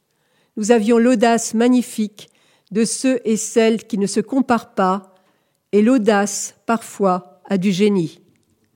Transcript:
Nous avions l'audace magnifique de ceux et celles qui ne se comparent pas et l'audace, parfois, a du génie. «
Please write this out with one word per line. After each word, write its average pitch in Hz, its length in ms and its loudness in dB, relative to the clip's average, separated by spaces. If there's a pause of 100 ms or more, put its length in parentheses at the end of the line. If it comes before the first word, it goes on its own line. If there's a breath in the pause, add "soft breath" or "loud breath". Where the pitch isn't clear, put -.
(560)
Nous 214 140 -4
avions 233 280 4
l'audace 233 560 2
magnifique 233 720 -2 (420)
de 214 140 0
ceux 262 400 -2
et 220 120 0
celles 226 480 0
qui - 140 -6
ne 196 80 -2
se 214 140 -2
comparent 254 540 -2
pas 190 400 -2 (580)
et 208 100 4
l'audace, 214 720 0 (120)
parfois, 196 840 -4
a 196 100 -2
du 190 140 0
génie. « 185 480 0 (560)